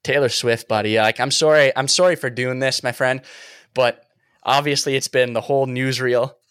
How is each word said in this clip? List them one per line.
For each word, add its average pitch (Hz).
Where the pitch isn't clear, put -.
Taylor 139
Swift, 117
buddy. 107
Like, 110
I'm 131
sorry, 151
I'm 135
sorry 180
for 135
doing 127
this, 131
my 123
friend, 131
but 123
obviously 139
it's 131
been 123
the 113
whole 135
newsreel. 127